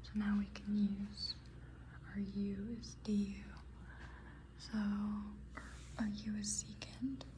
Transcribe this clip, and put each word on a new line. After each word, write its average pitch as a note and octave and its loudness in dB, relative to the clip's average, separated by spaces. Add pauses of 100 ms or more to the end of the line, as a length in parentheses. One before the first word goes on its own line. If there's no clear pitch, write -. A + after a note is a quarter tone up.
so - -12
now G#3 6
we G3+ 4
can G#3 0
use G3+ 4 (760)
our G3+ 0
U G3+ 2 (240)
is - -8
D - 2 (260)
U. - -6 (1120)
So, - -4 (1200)
our A3+ 4 (180)
U G#3+ 0
is G#3 2
secant. C4 -2 (160)